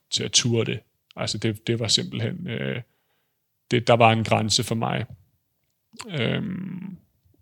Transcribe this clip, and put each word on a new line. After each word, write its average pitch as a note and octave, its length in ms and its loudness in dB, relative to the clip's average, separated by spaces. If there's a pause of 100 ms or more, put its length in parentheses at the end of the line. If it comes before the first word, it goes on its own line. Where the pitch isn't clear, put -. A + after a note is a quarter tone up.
(120)
til - 120 -2
at - 80 -6
ture A#2 340 2
det. - 140 -4 (360)
Altså, A#2 220 -6
det, G#2+ 300 -4
det A#2 120 0
var A2 80 -2
simpelthen, A#2+ 600 -2
øh, A#2+ 340 -4 (880)
det, A#2+ 160 2
der A#2+ 60 8
var A2+ 180 8
en A2 120 2
grænse A2 400 2
for A2+ 120 -2
mig. B2 300 -2 (1040)
Øhm, - 880 -4 (440)